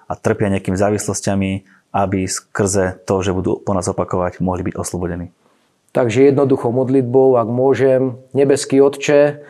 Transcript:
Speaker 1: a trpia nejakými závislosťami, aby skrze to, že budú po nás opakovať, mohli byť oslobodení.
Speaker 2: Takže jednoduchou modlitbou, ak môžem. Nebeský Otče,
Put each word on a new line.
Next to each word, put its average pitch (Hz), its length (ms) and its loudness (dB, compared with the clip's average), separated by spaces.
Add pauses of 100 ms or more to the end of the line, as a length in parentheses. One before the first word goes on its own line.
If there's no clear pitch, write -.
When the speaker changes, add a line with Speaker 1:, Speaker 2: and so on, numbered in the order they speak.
Speaker 1:
a - 80 -8
trpia 110 320 -2
nejakými 95 320 -2
závislosťami, 101 720 -2 (400)
aby 98 280 -2 (120)
skrze 95 720 -2
to, 101 160 -2
že 92 160 -2
budú 92 240 -2
po 101 160 -4
nás 90 160 -2
opakovať, 90 480 -4
mohli 90 320 -4
byť - 80 -10
oslobodení. 87 560 -8 (560)
Speaker 2:
Takže 131 400 4
jednoduchou 131 400 0
modlitbou, 131 640 2
ak 113 160 2
môžem. 131 640 2 (160)
Nebeský 135 480 2
Otče, 143 720 2